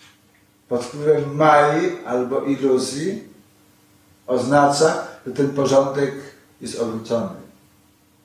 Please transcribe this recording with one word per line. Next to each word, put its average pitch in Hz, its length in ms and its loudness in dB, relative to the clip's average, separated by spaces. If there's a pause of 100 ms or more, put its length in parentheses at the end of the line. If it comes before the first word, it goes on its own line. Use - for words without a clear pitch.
(680)
pod 123 140 -4
wpływem 147 520 0
mai 151 680 2
albo 123 360 -2
iluzji 135 840 -2 (1040)
oznacza, 135 800 2 (200)
że 123 60 -8
ten 139 160 0
porządek 139 640 2 (480)
jest 113 180 -8
odwrócony. 110 680 -6 (760)